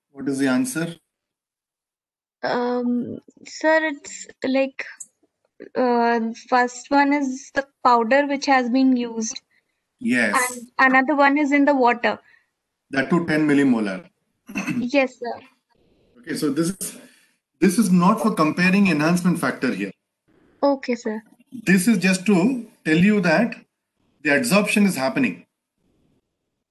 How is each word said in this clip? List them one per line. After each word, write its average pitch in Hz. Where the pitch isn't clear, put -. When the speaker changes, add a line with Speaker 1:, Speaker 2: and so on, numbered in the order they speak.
Speaker 1:
what 135
is 135
the 139
answer? 131
Speaker 2:
Um, 247
sir, 320
it's -
like, 269
uh, 233
first 247
one 285
is 269
the 269
powder 247
which 277
has 262
been 262
used. 226
Speaker 1:
Yes. 247
Speaker 2:
And 262
another 269
one 277
is 294
in 285
the 285
water. 233
Speaker 1:
That 135
too 170
ten 156
millimolar. 113
<clears throat> -
Speaker 2:
Yes, 254
sir. 233
Speaker 1:
Okay, 147
so 151
this 160
is, -
this 185
is 196
not 185
for 214
comparing 180
enhancement 170
factor 127
here. 98
Speaker 2:
Okay, 269
sir. 220
Speaker 1:
This 185
is 214
just 185
to 214
tell 160
you 202
that 175
the 151
adsorption 185
is 190
happening. 131